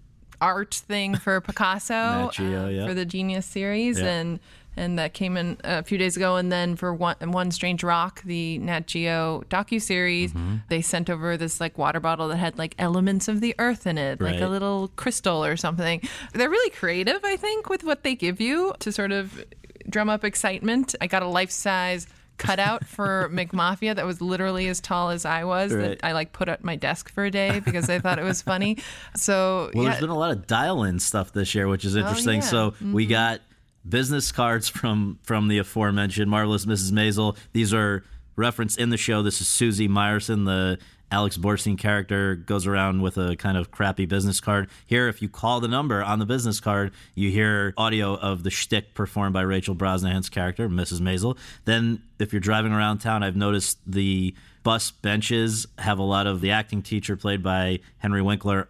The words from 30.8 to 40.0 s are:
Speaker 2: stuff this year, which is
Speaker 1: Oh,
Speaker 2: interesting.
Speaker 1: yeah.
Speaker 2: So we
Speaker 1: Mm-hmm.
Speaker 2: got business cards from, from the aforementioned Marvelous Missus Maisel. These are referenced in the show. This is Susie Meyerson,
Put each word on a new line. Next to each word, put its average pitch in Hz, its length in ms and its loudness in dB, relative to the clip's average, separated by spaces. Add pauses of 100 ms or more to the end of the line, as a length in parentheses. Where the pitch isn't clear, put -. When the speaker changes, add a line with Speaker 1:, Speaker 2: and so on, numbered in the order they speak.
Speaker 2:
stuff - 320 -2
this 98 240 -2
year, 98 140 2
which 98 160 0
is 98 100 0
Speaker 1:
Oh, 107 60 4
Speaker 2:
interesting. 110 400 2
Speaker 1:
yeah. - 60 0
Speaker 2:
So 110 340 2
we 104 240 2
Speaker 1:
Mm-hmm. 113 60 2
Speaker 2:
got 113 300 2 (460)
business 131 460 0
cards 117 340 2
from, 107 560 -2
from 107 240 2
the 104 120 4
aforementioned 101 680 0
Marvelous 107 360 2
Missus 98 260 0
Maisel. 107 460 2 (160)
These 113 200 2
are 101 300 2 (320)
referenced 113 420 0
in 120 120 0
the 117 80 2
show. 107 260 2
This 101 160 0
is 92 80 -2
Susie 107 400 2
Meyerson, 104 580 2